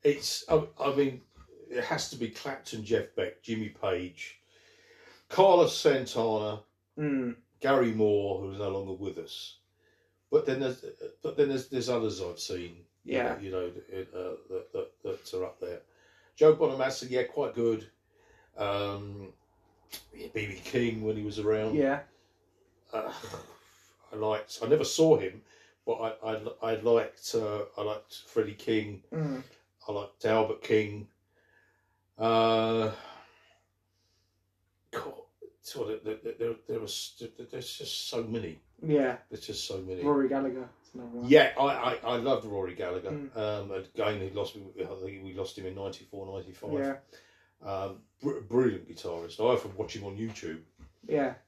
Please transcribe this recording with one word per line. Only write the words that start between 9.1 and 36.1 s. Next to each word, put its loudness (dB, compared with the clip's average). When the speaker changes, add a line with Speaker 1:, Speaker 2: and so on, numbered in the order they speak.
Speaker 1:
us. -12
But 6
then 0
there's, -2
but -4
then 6
there's, -2
there's -2
others 0
I've -6
seen. -8
Speaker 2:
Yeah. -2
Speaker 1:
You -8
know, -2
you -6
know, -8
uh, -6
that, -8
that, -8
that -10
are -2
up -10
there. -8
Joe 10
Bonamassa, 0
yeah, 2
quite -4
good. 2
Um, -4
yeah, -12
B -4
B -8
King 0
when -2
he -6
was -6
around. 2
Speaker 2:
Yeah. 2
Speaker 1:
Uh, -6
I -12
liked. -4
I -4
never 6
saw 6
him, -4
but 0
I, -4
I, -4
I 0
liked. 2
Uh, 0
I -4
liked -6
Freddie 0
King. -2
Speaker 2:
Mm. -4
Speaker 1:
I -6
liked -8
Albert 4
King. 0
Uh, 4
God, -8
so -6
there, -4